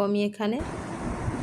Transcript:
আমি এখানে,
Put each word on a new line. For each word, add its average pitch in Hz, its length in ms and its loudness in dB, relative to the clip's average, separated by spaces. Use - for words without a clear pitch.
আমি 202 240 4
এখানে, 208 340 0